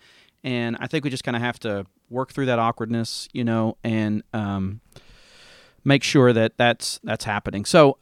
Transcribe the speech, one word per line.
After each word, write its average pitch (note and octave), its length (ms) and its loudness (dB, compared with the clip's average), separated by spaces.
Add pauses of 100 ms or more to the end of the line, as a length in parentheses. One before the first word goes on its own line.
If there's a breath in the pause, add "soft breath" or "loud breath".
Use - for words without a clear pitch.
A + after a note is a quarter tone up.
(420 soft breath)
And A#2+ 380 -4
I B2+ 80 -8
think D3+ 160 -4
we C#3+ 60 -2
just B2+ 140 -8
kinda A#2+ 140 -4
have A#2+ 220 -4
to G2+ 260 -6 (240)
work B2+ 220 -6
through C#3 140 -2
that B2 120 2
awkwardness, A#2 760 -4
you B2 120 -4
know, A2+ 400 0
and, A2 380 -2 (120)
um, G2+ 460 -4 (1040 soft breath)
make C#3 200 2
sure B2 280 6
that A2+ 260 2
that's, - 440 0
that's A2 220 -6
happening. G2+ 400 -6
So, D3 380 6